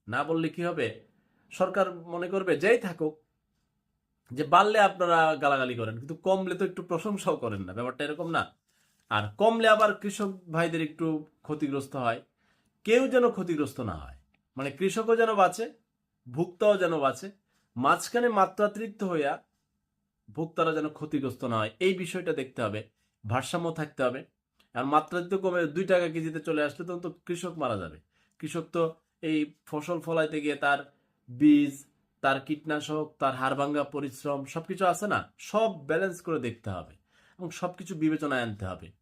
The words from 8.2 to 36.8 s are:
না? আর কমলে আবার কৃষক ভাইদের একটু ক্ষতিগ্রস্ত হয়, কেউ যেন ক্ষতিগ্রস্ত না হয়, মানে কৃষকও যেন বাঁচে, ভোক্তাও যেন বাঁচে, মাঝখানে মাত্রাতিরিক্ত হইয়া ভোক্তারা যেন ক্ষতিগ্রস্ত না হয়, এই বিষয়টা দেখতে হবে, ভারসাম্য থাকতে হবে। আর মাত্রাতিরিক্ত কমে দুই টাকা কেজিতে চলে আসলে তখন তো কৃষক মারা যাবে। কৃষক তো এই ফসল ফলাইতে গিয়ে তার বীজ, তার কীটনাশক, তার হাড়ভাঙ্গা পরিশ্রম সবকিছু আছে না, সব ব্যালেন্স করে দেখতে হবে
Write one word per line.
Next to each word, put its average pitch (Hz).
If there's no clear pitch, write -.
না? 147
আর 107
কমলে 226
আবার 214
কৃষক 202
ভাইদের 165
একটু 156
ক্ষতিগ্রস্ত 143
হয়, 120
কেউ 247
যেন 240
ক্ষতিগ্রস্ত 165
না 107
হয়, 69
মানে 135
কৃষকও 208
যেন 226
বাঁচে, 196
ভোক্তাও 180
যেন 170
বাঁচে, 135
মাঝখানে 170
মাত্রাতিরিক্ত 208
হইয়া 160
ভোক্তারা 160
যেন 151
ক্ষতিগ্রস্ত 151
না 117
হয়, 110
এই 190
বিষয়টা 175
দেখতে 135
হবে, 107
ভারসাম্য 160
থাকতে 156
হবে। 127
আর 123
মাত্রাতিরিক্ত 175
কমে 175
দুই 156
টাকা 180
কেজিতে 160
চলে 151
আসলে 147
তখন 175
তো 175
কৃষক 170
মারা 123
যাবে। 82
কৃষক 160
তো 165
এই 156
ফসল 156
ফলাইতে 160
গিয়ে 147
তার 143
বীজ, 147
তার 135
কীটনাশক, 151
তার 135
হাড়ভাঙ্গা 139
পরিশ্রম 143
সবকিছু 170
আছে 180
না, 117
সব 208
ব্যালেন্স 180
করে 156
দেখতে 117
হবে 87